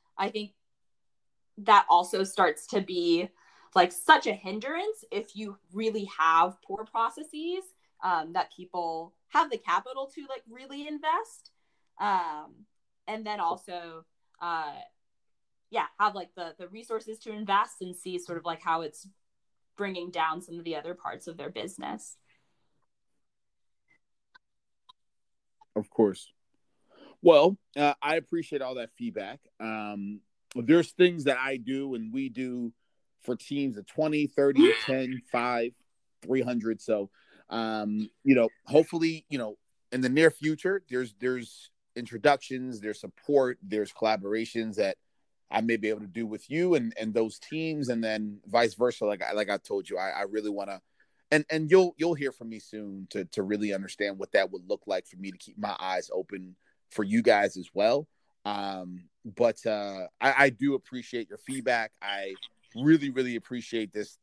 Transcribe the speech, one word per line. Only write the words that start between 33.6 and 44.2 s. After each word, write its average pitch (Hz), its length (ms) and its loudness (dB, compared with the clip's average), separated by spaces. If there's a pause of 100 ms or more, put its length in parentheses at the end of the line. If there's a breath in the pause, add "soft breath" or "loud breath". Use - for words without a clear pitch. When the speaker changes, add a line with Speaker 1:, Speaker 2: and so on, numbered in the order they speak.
Speaker 2:
of 98 80 -14
twenty, 151 400 0
thirty, 143 520 6
Speaker 1:
<laughs> - 60 -6
Speaker 2:
ten, 131 380 -2 (100)
five, 120 400 0 (480)
three 127 220 0
hundred. 113 400 -2
So, 104 260 0 (400 soft breath)
um, 107 640 -4 (120)
you 135 120 6
know, 117 160 6 (160)
hopefully, 160 640 4
you 143 80 -4
know, 107 180 -6 (360)
in 127 100 0
the 123 80 2
near 156 200 8
future, 156 600 -2
there's, 123 280 -4
there's 123 520 -6 (260)
introductions, 123 840 -2
there's 104 200 -6
support, 127 640 0
there's 101 300 -2
collaborations 110 840 -2